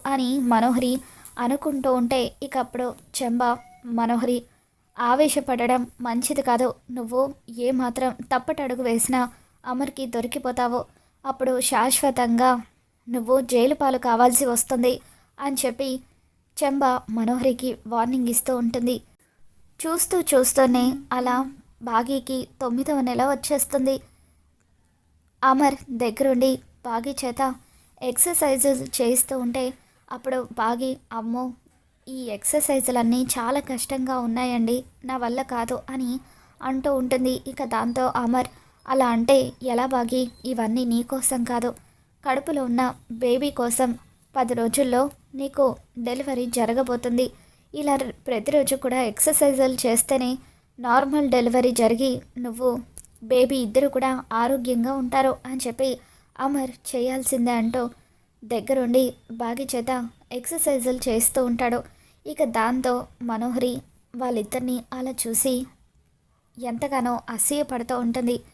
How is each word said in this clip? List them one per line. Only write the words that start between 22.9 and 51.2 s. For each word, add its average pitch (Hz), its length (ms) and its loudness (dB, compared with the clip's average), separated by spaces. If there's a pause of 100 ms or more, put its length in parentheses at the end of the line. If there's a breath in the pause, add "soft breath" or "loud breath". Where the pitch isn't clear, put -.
నెల 247 240 0
వచ్చేస్తుంది. 269 680 0 (1500)
అమర్ 269 340 4 (260)
దగ్గరుండి 254 480 2 (340)
బాగీ 233 280 -4
చేత 254 280 -6 (600 soft breath)
ఎక్సర్‌సైజులు 269 840 2 (100)
చేయిస్తూ 254 420 0
ఉంటే, 247 260 -4 (440 soft breath)
అప్పుడు 254 300 -6 (140)
బాగీ, 240 380 -2 (220)
"అమ్మో, 233 320 -6 (640)
ఈ 262 120 -12 (180)
ఎక్సర్‌సైజులన్నీ 254 880 2
చాలా 254 360 -2
కష్టంగా 262 580 -4
ఉన్నాయండి, 240 580 0 (280)
నా 262 120 -6
వల్ల 240 260 -4
కాదు" 240 360 -4 (120)
అని 254 220 -4 (480 soft breath)
అంటూ 262 340 -2
ఉంటుంది. 254 400 0 (120)
ఇక 269 180 -6
దాంతో 240 420 0 (100)
అమర్, 247 340 2 (400 soft breath)
అలా 262 180 4
అంటే 233 280 6 (280)
ఎలా 254 220 0
బాగి? 254 340 0 (240)
ఇవన్నీ 233 400 0
నీ 233 180 2
కోసం 254 420 -2
కాదు, 240 260 -2 (540 soft breath)
కడుపులో 277 400 -2
ఉన్న 240 180 0 (300)
బేబీ 247 380 0
కోసం. 240 400 0 (440)
పది 247 200 0
రోజుల్లో 240 480 0 (320)
నీకు 269 300 -2 (340)
డెలివరీ 254 480 -4
జరగబోతుంది. 240 800 0 (480 soft breath)
ఇలా 285 200 0
ర-, 254 200 -4 (120)
ప్రతిరోజు 269 500 2
కూడా 262 260 -2
ఎక్సర్‌సైజులు 262 800 4
చేస్తేనే 254 500 2 (480 soft breath)
నార్మల్ 277 520 2